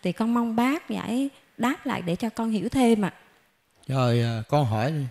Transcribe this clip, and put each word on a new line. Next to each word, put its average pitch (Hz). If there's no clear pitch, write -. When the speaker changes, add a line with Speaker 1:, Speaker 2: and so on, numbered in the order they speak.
Speaker 1:
Thì 180
con 226
mong 233
bác 262
giải 233
đáp 247
lại 196
để 175
cho 226
con 226
hiểu 208
thêm 233
ạ. 151
Speaker 2:
Rồi, 123
à, 113
con 147
hỏi 110
đi. 147